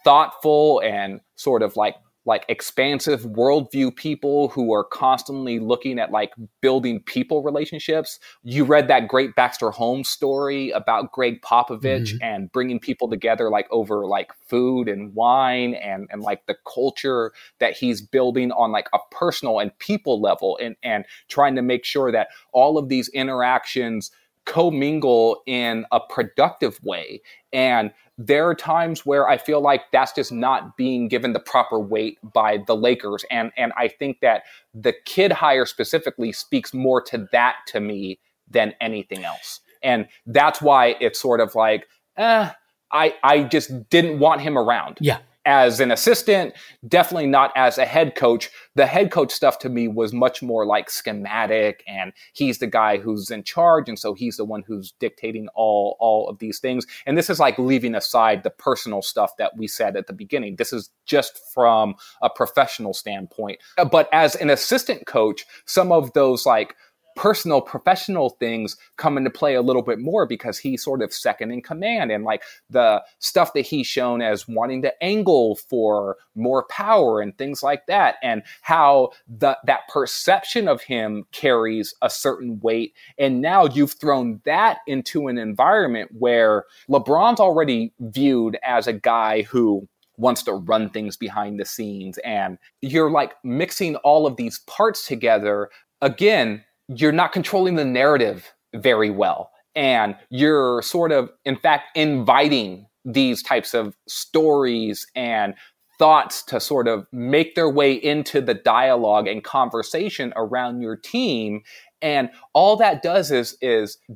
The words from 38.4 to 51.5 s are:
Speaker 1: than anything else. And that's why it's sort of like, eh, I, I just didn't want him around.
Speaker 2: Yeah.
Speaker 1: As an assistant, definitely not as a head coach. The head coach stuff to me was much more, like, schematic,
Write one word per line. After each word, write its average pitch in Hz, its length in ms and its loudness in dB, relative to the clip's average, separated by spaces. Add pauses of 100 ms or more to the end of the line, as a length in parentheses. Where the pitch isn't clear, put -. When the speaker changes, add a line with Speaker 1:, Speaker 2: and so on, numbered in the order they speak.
Speaker 1:
than 107 320 0
anything 104 440 -8
else. - 380 -14 (200)
And 120 260 -2 (200)
that's 143 340 2
why 131 380 6
it's 117 200 -2
sort 120 200 2
of 110 160 0
like, 110 320 2 (280)
eh, 220 340 2 (420)
I, 156 320 2
I 143 200 6
just 131 460 -4
didn't 165 300 2
want 147 220 4
him 147 160 -4
around. 113 440 0
Speaker 2:
Yeah. 147 180 0 (240)
Speaker 1:
As 127 360 6
an 131 100 2
assistant, 190 640 2 (340)
definitely 170 380 2
not 135 300 4
as 131 240 4
a 127 60 4
head 151 280 2
coach. 120 380 0 (240)
The 135 100 6
head 175 240 2
coach 147 220 0
stuff - 280 2
to 131 100 -8
me 120 180 -2
was 110 260 -2
much 127 300 0
more, 113 240 -2
like, 104 200 0
schematic, 107 1000 -4